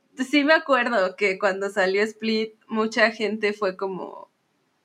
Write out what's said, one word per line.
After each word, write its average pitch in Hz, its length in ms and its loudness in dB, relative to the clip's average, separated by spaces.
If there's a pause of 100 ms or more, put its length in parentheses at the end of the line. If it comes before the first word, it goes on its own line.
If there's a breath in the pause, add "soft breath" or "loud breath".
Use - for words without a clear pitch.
(180)
sí 277 260 2
me 302 100 6
acuerdo 240 600 2
que 190 220 0
cuando 196 320 -2
salió 196 340 2
Split, 220 500 -2 (140)
mucha 220 440 0
gente 214 420 -2
fue 190 240 -4
como, 190 520 -10 (560)